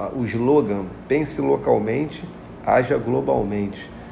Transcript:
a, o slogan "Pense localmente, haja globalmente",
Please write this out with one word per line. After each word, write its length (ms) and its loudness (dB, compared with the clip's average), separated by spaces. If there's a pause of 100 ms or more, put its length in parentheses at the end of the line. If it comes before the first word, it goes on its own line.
a, 60 -6
o 160 -4
slogan 600 2 (220)
"Pense 340 0
localmente, 880 0 (380)
haja 320 4
globalmente", 920 -2 (220)